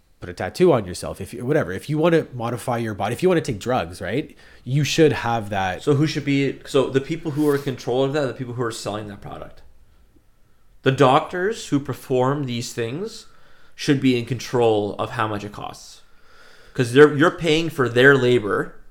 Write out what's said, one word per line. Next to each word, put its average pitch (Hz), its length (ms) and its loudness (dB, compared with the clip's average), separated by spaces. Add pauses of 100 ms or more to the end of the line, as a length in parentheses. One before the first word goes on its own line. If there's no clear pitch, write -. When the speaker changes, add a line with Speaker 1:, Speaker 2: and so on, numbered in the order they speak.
(180)
Speaker 1:
put - 100 -14
a 87 60 -12
tattoo 170 380 0
on 117 120 2
yourself, 87 380 -10
if 95 100 -12
you, 123 140 -10
whatever, 127 260 0
if - 160 -8
you 151 80 -2
want 165 200 2
to 147 180 0
modify 120 420 -4
your 117 180 -4
body, 104 200 -2
if - 80 -4
you 180 80 4
want 165 120 2
to 135 100 -6
take 98 80 -6
drugs, 98 420 -4
right? 107 340 -6 (280)
You 139 200 0
should 147 280 4
have 113 360 -2
that. 95 360 -4
Speaker 2:
So 147 100 4
who 147 120 4
should 151 200 -6
be, 139 400 0
so 131 240 2
the 135 100 2
people 160 300 -6
who 147 180 0
are 143 80 4
in 139 60 -4
control 127 420 -2
of 135 80 -2
that, 147 140 0
the 117 80 -6
people 120 200 -10
who 127 100 -4
are 113 80 -4
selling 107 360 -8
that 101 140 -16
product, - 400 -16 (1200)
the 135 100 2
doctors 156 760 2
who 143 100 0
perform 135 680 -2
these 117 280 -6
things 135 540 -8 (480)
should 139 260 0
be 127 180 4
in 117 60 -4
control 110 720 0
of 110 120 -4
how 117 180 -2
much 104 160 -6
it 104 80 -12
costs. - 480 -14 (720)
'Cause 120 200 -2
they're, 143 220 8
you're 151 180 4
paying 160 360 0
for 131 200 0
their 127 280 8
labor. 123 600 2 (140)